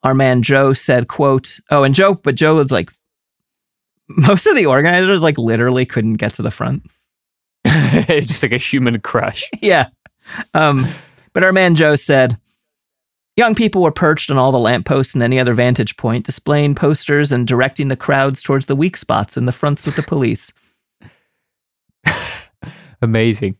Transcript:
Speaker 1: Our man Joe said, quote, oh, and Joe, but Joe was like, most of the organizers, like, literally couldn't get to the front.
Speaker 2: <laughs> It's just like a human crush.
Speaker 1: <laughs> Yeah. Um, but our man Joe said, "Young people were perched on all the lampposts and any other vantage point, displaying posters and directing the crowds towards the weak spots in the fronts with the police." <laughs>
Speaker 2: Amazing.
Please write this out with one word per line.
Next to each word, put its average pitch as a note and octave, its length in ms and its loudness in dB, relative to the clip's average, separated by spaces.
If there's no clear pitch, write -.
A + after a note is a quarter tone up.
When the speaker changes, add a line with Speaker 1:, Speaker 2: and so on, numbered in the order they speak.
Speaker 1:
Our C3 100 0
man C3 300 2
Joe C3+ 300 2
said, B2 340 0
quote, C3+ 520 -2
oh, C#3+ 120 4
and C3+ 120 2
Joe, G3 180 4
but C#3+ 220 -2
Joe D#3 200 2
was C#3+ 160 0
like, F2 200 -2
most E3 400 2
of G4+ 80 4
the G3+ 120 2
organizers, F3 560 2
like, D3+ 160 2
literally A#2+ 460 0
couldn't A2 300 -2
get G#2+ 200 -4
to - 80 -10
the A2 80 -4
front. B2 320 -6
Speaker 2:
<laughs> - 0 -
It's D3 180 0
just - 160 -4
like A2+ 100 -2
a B2 40 -2
human B2 440 -2
crush. - 540 -4
Speaker 1:
<laughs> - 60 -14
Yeah. G#3+ 280 2
Um, C#3+ 340 2
but F#3 100 2
our F#3 100 4
man F#3 220 4
Joe D3+ 200 4
said, C3 420 2
"Young A3+ 200 2
people G#3 260 0
were D#3+ 100 2
perched D#3 400 -2
on C#3 60 0
all C3 140 2
the C3 80 2
lampposts A#2+ 560 0
and B2 80 0
any B2+ 160 0
other B2 140 0
vantage B2 440 0
point, B2 280 -4
displaying D3 500 -2
posters D3 560 0
and B2 160 0
directing C3 420 -2
the C3 80 -2
crowds C3+ 460 -2
towards C3+ 240 -2
the C#3+ 80 -2
weak E3 220 -2
spots - 400 -4
in B2 80 -2
the B2 60 -2
fronts C#3+ 340 -4
with C#3+ 100 -6
the D3+ 80 -4
police." A#2+ 480 -4
<laughs> - 80 -2
Speaker 2:
Amazing. A2+ 580 0